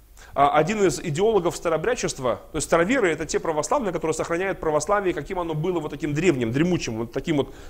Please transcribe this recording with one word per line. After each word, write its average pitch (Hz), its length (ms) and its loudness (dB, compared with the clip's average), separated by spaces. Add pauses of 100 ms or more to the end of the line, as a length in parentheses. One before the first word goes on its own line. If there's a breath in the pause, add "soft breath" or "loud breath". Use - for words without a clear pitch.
(380 loud breath)
А, 139 120 6
один 156 340 2
из 170 160 2
идеологов 180 560 2
старообрядчества, 160 840 -2 (100)
то 160 60 -4
есть 139 100 -4
староверы — 185 420 2
это 156 160 -2
те 190 140 -2
православные, 170 540 -2
которые 160 200 -2
сохраняют 175 460 -4
православие, 165 540 0
каким 156 260 -6
оно 170 140 -2
было 170 260 -2
вот 151 120 -6
таким 147 220 -4
древним, 143 380 2
дремучим, 147 460 0
вот 117 160 -6
таким 147 240 -2
вот, - 180 -2 (140 loud breath)